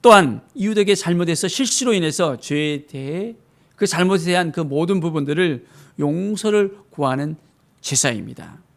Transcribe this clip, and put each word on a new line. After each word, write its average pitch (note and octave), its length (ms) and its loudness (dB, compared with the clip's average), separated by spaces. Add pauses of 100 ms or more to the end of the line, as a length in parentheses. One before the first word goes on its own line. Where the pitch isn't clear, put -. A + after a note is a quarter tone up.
또한 F#3+ 500 6
이웃에게 G3+ 400 0
잘못해서 F3 540 0
실수로 B3 460 -2
인해서 D#3+ 440 0
죄에 D3 480 -4
대해 E3+ 500 -10 (400)
그 G3+ 120 0
잘못에 F3+ 380 2
대한 F3 260 0
그 - 80 -6
모든 E3 400 -2
부분들을 D#3 680 -2 (320)
용서를 G3 800 -2 (140)
구하는 C#3+ 440 -4 (460)
제사입니다. A2+ 800 -4 (160)